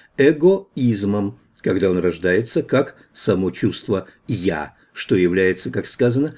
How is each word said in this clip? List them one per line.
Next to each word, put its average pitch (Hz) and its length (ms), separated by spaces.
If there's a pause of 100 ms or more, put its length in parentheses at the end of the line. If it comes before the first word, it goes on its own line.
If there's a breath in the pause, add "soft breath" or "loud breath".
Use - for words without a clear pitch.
(160 loud breath)
эгоизмом, 127 1200 (200)
когда 92 300
он 90 80
рождается 90 640
как - 340 (160 soft breath)
само 92 380
чувство 95 560 (220 loud breath)
«я», 85 480 (160 soft breath)
что - 240
является, 92 560
как 98 140
сказано, 131 520